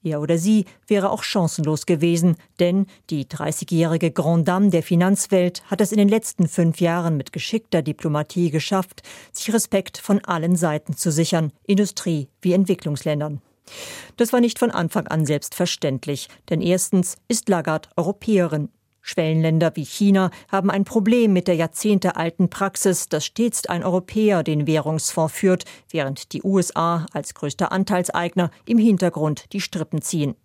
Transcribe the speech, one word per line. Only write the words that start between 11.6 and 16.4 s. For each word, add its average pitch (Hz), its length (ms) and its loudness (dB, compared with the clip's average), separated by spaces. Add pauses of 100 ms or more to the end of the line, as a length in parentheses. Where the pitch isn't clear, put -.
Industrie- 180 640 0 (120)
wie 170 120 2
Entwicklungsländern. 151 880 -2 (760)
Das 233 160 0
war 247 80 2
nicht 240 180 2
von 240 120 2
Anfang 165 380 -2
an 156 180 0
selbstverständlich, 143 1000 -4 (200)